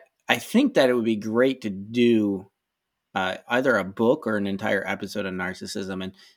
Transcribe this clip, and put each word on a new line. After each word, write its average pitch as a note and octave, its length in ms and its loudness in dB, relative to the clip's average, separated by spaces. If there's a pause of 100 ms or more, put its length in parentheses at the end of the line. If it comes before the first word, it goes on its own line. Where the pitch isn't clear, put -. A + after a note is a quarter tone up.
(280)
I - 80 4
think A#3+ 380 0
that C#3 140 6
it B2+ 60 4
would A#2 100 0
be A2+ 120 0
great A#2+ 460 0
to G#2+ 80 -4
do, G#2+ 800 2 (640)
uh, F#2 260 -2 (100)
either B2 280 2
a G2 60 0
book A2+ 420 0
or A2 120 -2
an G2+ 100 -2
entire G2+ 400 -2
episode G2 400 -6
on F#2 80 -6
narcissism. F#2+ 720 -8
And G2 80 -10 (240)